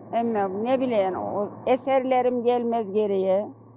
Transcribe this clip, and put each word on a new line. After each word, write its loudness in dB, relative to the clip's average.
Ama 0
ne -2
bileyim, 0
o -4
eserlerim 2
gelmez 0
geriye. 0